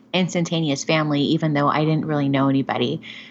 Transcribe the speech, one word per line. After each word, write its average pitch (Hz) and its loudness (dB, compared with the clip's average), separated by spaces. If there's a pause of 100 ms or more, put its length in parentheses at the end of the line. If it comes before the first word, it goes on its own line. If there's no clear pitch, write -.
(140)
instantaneous 165 0
family, 151 0
even 156 0
though 143 2
I 151 2
didn't 156 0
really 147 0
know 139 2
anybody. 135 0 (280)